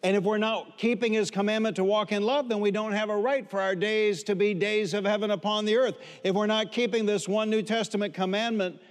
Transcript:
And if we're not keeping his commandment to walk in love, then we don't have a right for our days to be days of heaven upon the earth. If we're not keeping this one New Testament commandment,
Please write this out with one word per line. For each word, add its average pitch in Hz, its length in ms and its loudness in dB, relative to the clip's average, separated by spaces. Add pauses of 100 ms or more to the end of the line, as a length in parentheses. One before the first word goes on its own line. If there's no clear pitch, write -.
And 190 140 2
if 190 80 0
we're 214 140 0
not 220 400 -4
keeping 226 340 0
his 220 180 0
commandment 214 460 0
to 190 80 0
walk 208 280 2
in 202 100 0
love, 254 260 0
then 214 120 -2
we 208 100 2
don't 214 220 -2
have 214 180 -2
a 208 60 0
right 240 320 0
for 196 120 -4
our 190 160 0
days 214 480 0
to 208 100 0
be 208 200 2
days 202 400 0
of 202 100 -2
heaven 208 260 2
upon 214 360 0
the 214 100 2
earth. 247 200 2 (280)
If 185 100 2
we're 208 120 2
not 220 260 0
keeping 233 320 0
this 202 240 0
one 214 220 0
New 220 120 2
Testament 202 520 -2
commandment, 202 640 -2 (100)